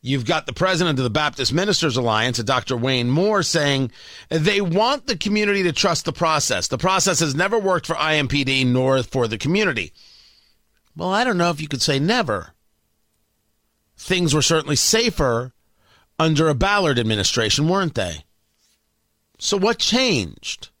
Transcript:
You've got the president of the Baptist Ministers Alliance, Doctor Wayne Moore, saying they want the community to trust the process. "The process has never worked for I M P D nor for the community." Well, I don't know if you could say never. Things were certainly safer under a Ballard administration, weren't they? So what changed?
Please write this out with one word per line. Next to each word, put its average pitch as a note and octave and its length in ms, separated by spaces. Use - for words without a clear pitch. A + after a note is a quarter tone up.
You've B2+ 240
got D#3 220
the C3 60
president E3+ 460
of C3 40
the A#2+ 60
Baptist B2+ 440
Ministers E3 420
Alliance, A#2 440
Doctor B2 360
Wayne A#2+ 340
Moore, F#3+ 320
saying C#3+ 500
they F3 320
want G#3+ 480
the A3 100
community G3+ 460
to F3 80
trust E3+ 320
the D#3 100
process. D3 540
"The C3 100
process F3+ 440
has D3+ 120
never F#3+ 240
worked F#3+ 300
for D#3+ 100
I D#3 180
M C#3+ 120
P C#3+ 160
D C3 220
nor C3 360
for A#2+ 280
the A2 80
community." D3+ 560
Well, F3 140
I G3+ 140
don't A3+ 160
know F3 100
if D#3 120
you D3+ 80
could C3+ 120
say C#3 180
never. D3+ 520
Things F3 380
were D3+ 80
certainly D3+ 320
safer C3 800
under D#3+ 300
a D3 40
Ballard F3 460
administration, A2 680
weren't F3+ 280
they? E2+ 300
So - 180
what A3+ 220
changed? G3+ 880